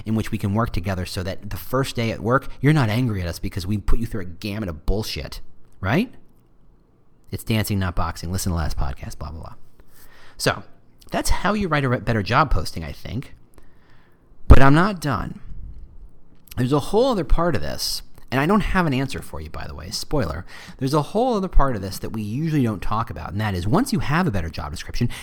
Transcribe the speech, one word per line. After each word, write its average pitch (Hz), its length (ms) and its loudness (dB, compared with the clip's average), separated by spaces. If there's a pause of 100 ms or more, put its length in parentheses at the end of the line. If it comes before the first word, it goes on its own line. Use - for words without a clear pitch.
in 110 100 -2
which 110 160 -2
we 110 60 -4
can 101 160 -2
work 110 180 0
together 92 360 -2
so - 160 -6
that 92 260 -8
the 104 80 -6
first 131 400 -2
day 117 140 -2
at 82 100 -6
work, 120 280 0 (120)
you're 147 140 4
not 127 160 2
angry 110 320 0
at 87 40 -4
us 85 120 -6
because 90 280 -6
we 104 120 -2
put - 200 6
you 113 80 0
through 107 140 -6
a 87 60 -8
gamut 101 420 -8
of 78 160 -10
bullshit," - 560 -4 (400)
right? 139 340 -2 (1160)
It's - 140 -8
dancing, 107 340 0
not 92 180 -2
boxing. 82 340 -2
Listen 95 220 -2
to - 20 0
the 82 80 0
last - 140 -2
podcast, - 420 -4
blah, 65 120 -10
blah, 80 100 -12
blah. - 140 -14 (840)
So, - 260 -2 (480)
that's - 200 0
how 196 240 2
you 208 140 -2
write 147 160 2
a 131 40 2
re-, 123 120 0
better 113 220 0
job 120 280 2
posting, - 340 0
I 73 80 -8
think. - 420 -10 (1120)
But - 140 12
I'm 139 140 12
not 180 260 2
done. 139 400 -4 (1200)
There's 123 140 0
a 147 80 4
whole 247 320 2
other 185 120 -2
part 165 300 4
of 87 80 0
this, - 400 -6 (280)
and 131 100 0
I 143 60 2
don't 202 140 4
have 180 260 2
an 143 80 0
answer 131 260 -2
for - 200 -10
you, 78 100 -12
by - 160 -8
the 71 80 -12
way. 87 160 -12
Spoiler. - 560 -4 (320)
There's 139 160 -2
a 156 80 4
whole 233 320 0
other 190 140 -2
part - 280 6
of 95 60 -6
this 95 160 -8
that 107 120 -8
we 110 120 -6
usually 143 400 -2
don't 110 180 -2
talk 110 300 -2
about, - 220 -10
and 104 80 -4
that 104 140 -2
is 87 120 -4
once 160 260 2
you 202 60 0
have 165 280 2
a 143 40 0
better 90 180 -2
job 80 220 -8
description, - 400 -2 (120)